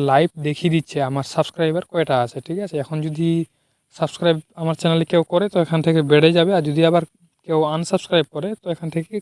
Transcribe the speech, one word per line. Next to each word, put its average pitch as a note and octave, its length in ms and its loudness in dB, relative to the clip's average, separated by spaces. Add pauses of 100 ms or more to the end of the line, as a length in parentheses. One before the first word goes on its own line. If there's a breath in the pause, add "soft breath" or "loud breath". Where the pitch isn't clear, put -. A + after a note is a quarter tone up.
(120)
লাইভ D#3+ 180 2 (180)
দেখিয়ে D3+ 280 -2
দিচ্ছে D#3 220 -2 (120)
আমার C3+ 240 -4
সাবস্ক্রাইবার D#3+ 580 -2
কয়টা D#3 240 -2 (100)
আছে। A#2+ 120 -10 (100)
ঠিক E3 180 -6
আছে, E3 180 -10
এখন D#3 140 -8 (100)
যদি D#3+ 220 -2 (680)
সাবস্ক্রাইব E3 420 0 (240)
আমার D#3+ 200 -2
চ্যানেলে E3 300 2
কেউ E3+ 120 4 (100)
করে F3+ 200 2
তো - 120 0
এখান D#3+ 200 0
থেকে D#3+ 140 4 (120)
বেড়ে D3+ 260 6
যাবে, E3+ 200 4
আর D#3+ 120 0
যদি D3 200 0
আবার E3+ 140 2 (420)
কেউ D#3+ 140 0 (160)
আনসাবস্ক্রাইব E3+ 500 0 (100)
করে D#3 140 -6 (120)
তো - 120 -16
এখান E3 220 -8
থেকে E3 260 -6